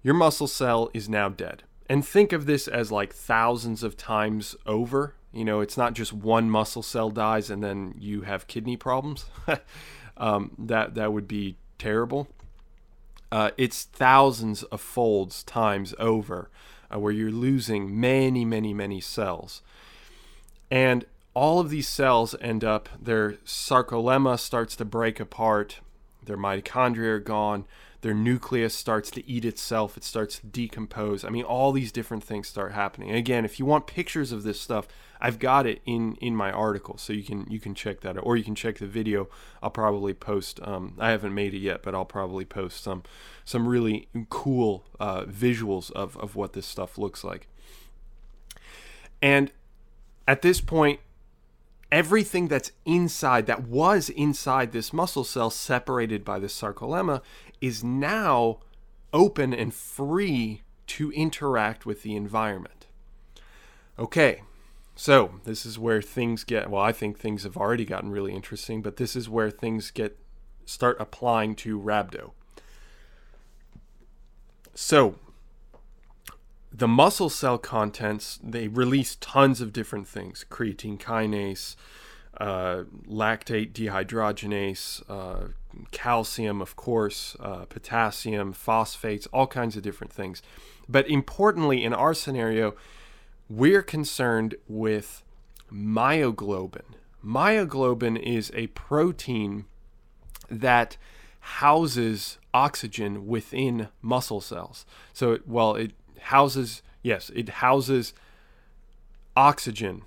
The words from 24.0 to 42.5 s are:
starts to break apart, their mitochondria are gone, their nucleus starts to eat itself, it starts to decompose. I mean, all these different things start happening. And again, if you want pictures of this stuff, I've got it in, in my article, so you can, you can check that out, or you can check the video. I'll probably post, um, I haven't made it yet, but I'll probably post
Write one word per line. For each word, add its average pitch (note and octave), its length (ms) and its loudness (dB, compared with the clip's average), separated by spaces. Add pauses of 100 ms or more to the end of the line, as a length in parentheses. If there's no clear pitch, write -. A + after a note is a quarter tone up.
starts A#2 380 -2
to A#2 80 -6
break A2+ 340 -2
apart, G#2+ 640 0 (440)
their G#2 120 -8
mitochondria A2 800 0
are - 20 -2
gone, G#2 460 -2 (380)
their A2 120 0
nucleus A#2 600 2
starts - 360 -2
to - 180 -12
eat A#2+ 160 -4
itself, A2 520 -2
it - 80 -16
starts - 340 -6
to - 80 -18
decompose. G#2+ 760 -6
I F#2+ 60 -8
mean, A#2+ 120 -4
all C3 300 2
these C3+ 180 -2
different A2 320 -8
things G#2 240 -8
start G2 260 -6
happening. G2+ 360 -4
And A2 100 0
again, A#2+ 260 0
if - 140 -6
you C3+ 80 -2
want D3 220 2
pictures D#3 420 -6
of G#2+ 140 -8
this G#2+ 160 -6
stuff, A2 260 -4 (340)
I've A#2 180 -2
got C3 280 2
it A2 200 -4
in, A#2 300 -2
in A#2 200 -4
my G2 160 0
article, G2+ 460 -2
so - 140 -8
you G#2 100 -4
can, G2 280 -8
you G#2+ 80 -6
can G2+ 160 -10
check - 280 -8
that F#2 140 -6
out, F#2+ 80 -8
or A#2+ 120 2
you A2+ 80 0
can G#2+ 100 -6
check A2 240 -4
the G#2 80 -8
video. G2+ 420 -2 (340)
I'll G#2+ 80 -4
probably G2+ 420 0
post, G2 500 -4
um, F#2 360 -8
I A2+ 120 2
haven't G#2 240 0
made G2+ 200 -2
it G2 60 -6
yet, F#2+ 220 -4
but F#2+ 120 -6
I'll F#2 100 -2
probably F#2+ 400 -6
post F#2+ 400 -8